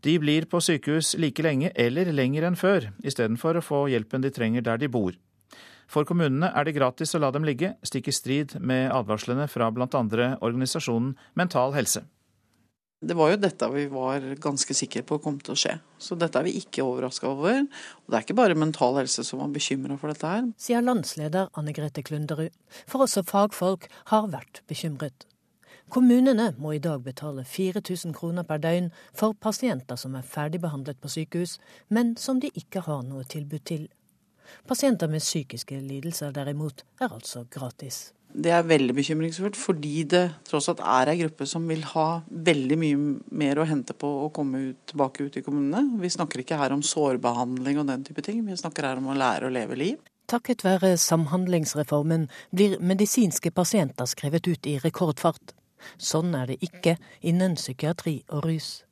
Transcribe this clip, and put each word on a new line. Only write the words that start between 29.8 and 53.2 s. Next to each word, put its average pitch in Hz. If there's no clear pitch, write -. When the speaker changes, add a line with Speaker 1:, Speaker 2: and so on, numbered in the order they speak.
Speaker 3:
som 135
er 127
ferdigbehandlet 147
på 143
sykehus, 170
men 233
som 262
de 285
ikke 170
har 143
noe 135
tilbud 147
til. 156
Pasienter 233
med 156
psykiske 135
lidelser 139
derimot 143
er 240
altså 120
gratis. -
Speaker 2:
Det 160
er 170
veldig 135
bekymringsfullt, 160
fordi 151
det 180
tross 147
alt 165
er 127
en 170
gruppe 156
som 165
vil 160
ha 160
veldig 156
mye 147
mer 143
å 165
hente 139
på 143
å 151
komme 135
ut, 127
tilbake 139
ut 139
i 135
kommunene. 170
Vi 180
snakker 160
ikke 156
her 139
om 143
sårbehandling 127
og 139
den 135
type 147
ting, 220
vi 185
snakker 151
her 131
om 135
å 139
lære 123
å 131
leve 123
liv. 190
Speaker 3:
Takket 240
være 185
samhandlingsreformen 160
blir 196
medisinske 190